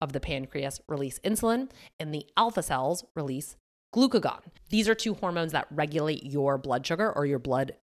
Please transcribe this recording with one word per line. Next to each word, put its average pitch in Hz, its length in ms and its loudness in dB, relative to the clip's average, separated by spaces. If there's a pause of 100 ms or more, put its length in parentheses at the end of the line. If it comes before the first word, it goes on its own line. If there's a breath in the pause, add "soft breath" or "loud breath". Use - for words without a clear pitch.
of 143 100 -4
the 135 80 -4
pancreas 139 680 -4
release 139 340 -4
insulin, 226 500 0 (280 loud breath)
and 151 160 -6
the 151 120 -6 (100)
alpha 226 260 2
cells 143 420 0 (100)
release 139 420 -6 (380)
glucagon. 240 460 4 (280)
These 214 220 2
are 220 40 4
two 214 200 -2
hormones 170 380 -2
that 156 180 0
regulate 151 520 0
your 139 360 2
blood 135 280 -2
sugar 196 240 0
or 147 140 0
your 139 140 2
blood 131 460 0